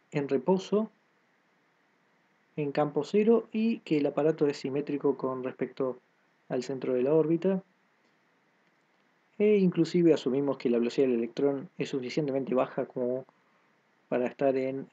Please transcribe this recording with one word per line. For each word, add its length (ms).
en 180
reposo, 640
en 160
campo 320
cero, 480
y 280
que 180
el 80
aparato 400
es 100
simétrico 600
con 280
respecto 540
al 140
centro 320
de 80
la 120
órbita, 480
e 180
inclusive 560
asumimos 460
que 100
la 100
velocidad 280
del 120
electrón 500
es 120
suficientemente 640
baja 320
como 380
para 180
estar 300
en, 360